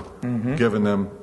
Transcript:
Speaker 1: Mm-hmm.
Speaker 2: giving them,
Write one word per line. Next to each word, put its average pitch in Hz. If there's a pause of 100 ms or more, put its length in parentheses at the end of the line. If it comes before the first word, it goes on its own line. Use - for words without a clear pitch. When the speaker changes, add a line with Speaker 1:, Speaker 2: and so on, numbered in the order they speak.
(200)
Speaker 1:
Mm-hmm. 123
Speaker 2:
giving 107
them, 101 (120)